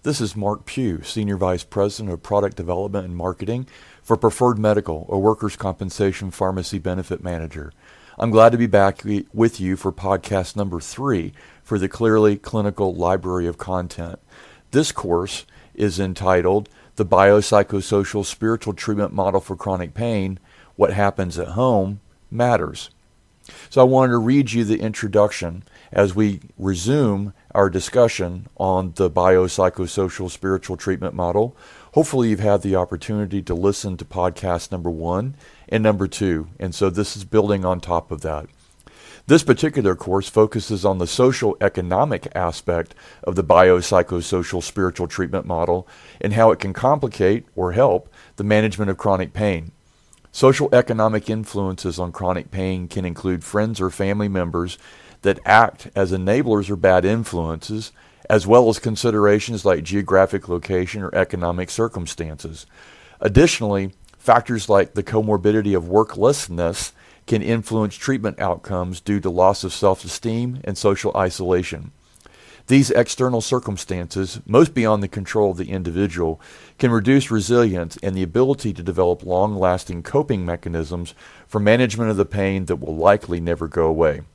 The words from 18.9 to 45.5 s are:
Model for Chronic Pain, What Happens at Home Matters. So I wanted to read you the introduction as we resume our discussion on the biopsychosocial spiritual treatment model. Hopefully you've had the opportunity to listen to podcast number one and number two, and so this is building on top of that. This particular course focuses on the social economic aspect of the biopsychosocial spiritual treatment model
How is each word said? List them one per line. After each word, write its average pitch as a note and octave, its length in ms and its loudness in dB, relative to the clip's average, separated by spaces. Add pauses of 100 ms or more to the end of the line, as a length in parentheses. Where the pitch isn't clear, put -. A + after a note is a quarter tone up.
Model G2 280 0
for F#2 160 -10
Chronic F2+ 360 -6
Pain, G2+ 460 -4 (380)
What - 160 2
Happens G2 440 0
at E2+ 120 -6
Home G2+ 500 0 (320)
Matters. A2+ 600 -2 (800)
So C3+ 100 2
I B2+ 40 10
wanted C3 260 4
to A#2+ 80 2
read B2 340 2
you A#2 120 0
the G#2+ 160 0
introduction G#2 840 0 (300)
as F#2+ 240 2
we G#2 240 0 (180)
resume G2 760 -2 (220)
our G2+ 160 4
discussion F#2 840 0
on F#2 400 0
the F#2+ 120 2
biopsychosocial F#2 1200 0
spiritual F#2+ 480 -6
treatment F#2 380 -6
model. F#2 420 -2 (380)
Hopefully C3 360 0
you've G2 100 0
had G2+ 220 2
the G2 120 -2
opportunity F#2+ 680 -4
to F2 120 -4
listen F#2+ 420 -2
to - 80 -14
podcast F2+ 680 -4
number F2 180 -6
one F2 460 -6 (320)
and A2 120 -2
number G2+ 280 2
two, E2 400 -2 (100)
and F2+ 160 -6
so G2 160 0
this G2 260 -4
is G2+ 60 -12
building G2+ 420 0
on F2+ 140 -2
top E2+ 320 -4
of D2+ 120 -10
that. D2+ 240 -6 (840)
This E3 160 6
particular B2+ 500 2
course F#2+ 340 -2
focuses G#2+ 560 0
on F#2+ 140 2
the F2 80 -2
social B2 540 0
economic F#2+ 760 -2
aspect E2+ 600 -4 (260)
of F2 140 -2
the F2+ 80 0
biopsychosocial F2+ 1160 4
spiritual F2+ 460 -4
treatment F#2 400 -6
model F2 400 -2 (340)